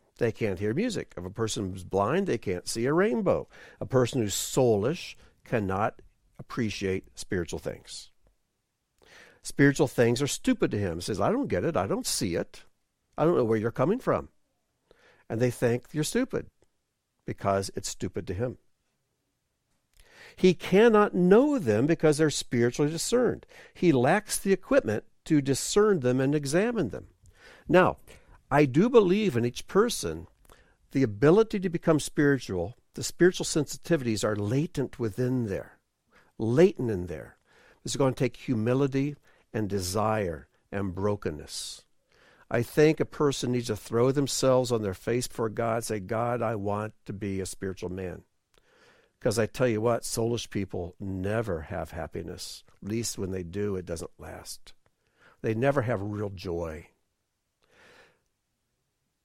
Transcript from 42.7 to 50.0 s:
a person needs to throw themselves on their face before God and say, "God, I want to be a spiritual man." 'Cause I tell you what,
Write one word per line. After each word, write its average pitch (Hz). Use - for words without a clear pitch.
a 147
person 135
needs 120
to 107
throw 120
themselves 127
on 113
their 98
face 123
before 113
God 113
and 117
say, 110
"God, 113
I 113
want 104
to -
be 98
a 92
spiritual 95
man." 92
'Cause 113
I 107
tell 127
you 107
what, 117